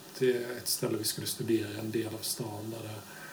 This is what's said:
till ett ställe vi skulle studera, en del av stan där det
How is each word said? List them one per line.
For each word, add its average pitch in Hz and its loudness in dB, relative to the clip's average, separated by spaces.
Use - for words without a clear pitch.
till 127 8
ett - -4
ställe - 2
vi 107 -2
skulle - 0
studera, 110 2
en 110 -2
del 110 2
av 110 -4
stan 107 -4
där 110 -6
det 107 -8